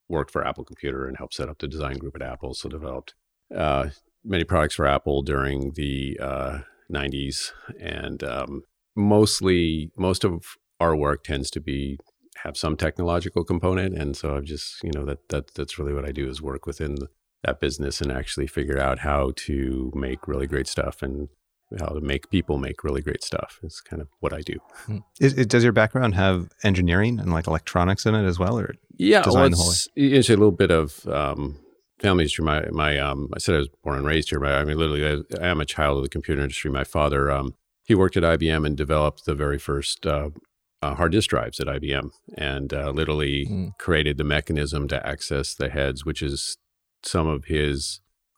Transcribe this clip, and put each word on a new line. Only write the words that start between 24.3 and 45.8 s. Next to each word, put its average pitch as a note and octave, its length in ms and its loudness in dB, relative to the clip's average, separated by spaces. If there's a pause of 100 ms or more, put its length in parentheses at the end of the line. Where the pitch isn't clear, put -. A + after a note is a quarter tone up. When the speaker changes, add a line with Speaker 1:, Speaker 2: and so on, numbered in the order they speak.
Speaker 1:
I D2 80 -6
do. - 200 -8 (260)
Speaker 2:
Hmm. G#2+ 140 -6 (200)
Speaker 3:
Is, C3+ 140 6
is, C3 140 2
does A#2+ 180 6
your A#2 80 6
background A2 420 4
have F#2 320 4 (160)
engineering G2 560 4
and, F2+ 140 0
like, E2 140 0
electronics F2 580 0
in G#2+ 100 4
it G#2+ 100 2
as F2 140 0
well, G2+ 180 0
or - 180 -6 (200)
Speaker 1:
Yeah, - 280 6
Speaker 3:
design - 280 6
Speaker 1:
well, E2+ 80 4
Speaker 3:
wholly? E2+ 140 2
Speaker 1:
it's, - 240 -2
it's C3+ 320 6
a G#2+ 80 8
little G2+ 160 8
bit F2 180 4
of, D#2 380 2
um, C#2+ 500 -2 (400)
family F#2 240 6
history. D#2 220 0
My, D2+ 260 2
my, D2+ 260 2
um, C#2 380 -2
I - 40 -8
said F#2 160 2
I - 20 6
was C#2+ 120 2 (140)
born C#2+ 140 -2
and C#2 100 0
raised D#2 220 2
here, D2 100 -2
but C#2 140 2
I C#2+ 100 4
mean, D2+ 140 0
literally, D2+ 280 2
I, D2+ 380 -2
I F2+ 60 2
am D#2+ 100 2
a D2 60 -2
child C#2+ 320 0
of C2+ 60 0
the C#2+ 60 -4
computer D2 320 -2
industry. C#2 300 -4
My C2+ 140 -2
father, C#2+ 440 2
um, C2+ 260 -2 (320)
he A#2 60 4
worked F#2+ 240 4
at E2+ 80 4
I E2 100 6
B D#2+ 140 0
M D#2 160 2
and D2+ 100 0
developed D2+ 500 0
the D#2+ 100 -2
very C#2+ 240 -2
first, - 480 -4
uh, D2 240 -2 (500)
uh, C#2+ 140 -2
hard E2 160 2
disk G2+ 180 2
drives A1+ 300 -2
at C2+ 100 -4
I C#2 80 -4
B C#2 160 -4
M, C#2 160 -4 (260)
and, C#2 380 -6
uh, C#2+ 160 -4
literally D2 560 0
Speaker 2:
Hmm. F#2 220 -4 (100)
Speaker 1:
created D2+ 400 0
the D2+ 60 -2
mechanism D2 640 -2
to C#2 200 -4
access C#2+ 460 -4
the C2+ 160 -4
heads, C#2 340 -2